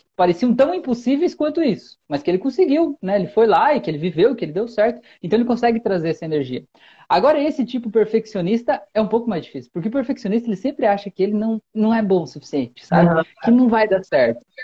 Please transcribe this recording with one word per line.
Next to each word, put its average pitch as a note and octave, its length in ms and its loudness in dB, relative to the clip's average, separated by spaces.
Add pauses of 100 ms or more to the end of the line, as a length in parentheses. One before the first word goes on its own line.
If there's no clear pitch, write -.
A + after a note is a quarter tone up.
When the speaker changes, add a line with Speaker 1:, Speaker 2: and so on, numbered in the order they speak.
(160)
Speaker 1:
pareciam F3+ 400 2
tão C#4 180 2
impossíveis C#4 640 -2
quanto D4+ 260 -2
isso, - 360 -4 (100)
mas D4 140 -4
que - 100 -4
ele F#3 60 2
conseguiu, D4+ 640 0
né? G3 140 -2
Ele F#3 120 -2
foi A3+ 200 2
lá A3 280 4
e - 60 -2
que - 80 -6
ele D3+ 80 -4
viveu, F3+ 380 0
que - 100 -8
ele D3+ 60 -8
deu G#3 160 -4
certo. A#3 340 -2 (200)
Então F#3 160 0
ele A#3+ 100 2
consegue A#3 320 0
trazer F3 300 -2
essa D#3+ 160 -6
energia. C3+ 380 -4 (460)
Agora, C4 300 4
esse C#4+ 260 -2
tipo A#3 260 -6
perfeccionista A3 920 -2 (120)
é G#3+ 80 0
um G#3 60 0
pouco A#3 220 -2
mais E3 160 -4
difícil, - 280 -14
porque F3+ 140 -6
o G#3+ 40 -4
perfeccionista, A#3+ 560 -4
ele G#3 80 -4
sempre C4 300 -4
acha G3+ 260 -2
que - 100 -6
ele G#3 120 0
não, A3 280 -2 (120)
não A3 200 2
é A3+ 80 0
bom F#3 220 0
o D3 40 -10
suficiente, - 580 -8
sabe? E3+ 240 4
Speaker 2:
Aham. E3 160 0 (180)
Speaker 1:
Que A#3 80 2
não B3 160 6
vai A3 200 4
dar F#3+ 160 0
certo. A#2+ 380 0 (220)